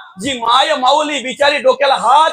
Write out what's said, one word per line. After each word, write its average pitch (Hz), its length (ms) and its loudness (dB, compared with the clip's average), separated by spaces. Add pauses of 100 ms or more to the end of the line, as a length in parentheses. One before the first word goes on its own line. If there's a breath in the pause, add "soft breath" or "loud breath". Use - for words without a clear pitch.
(200)
जी 254 180 -6
माय 254 360 0
माऊली 285 480 0
बिचारी 277 360 -2
डोक्याला 262 360 0
हात 277 380 2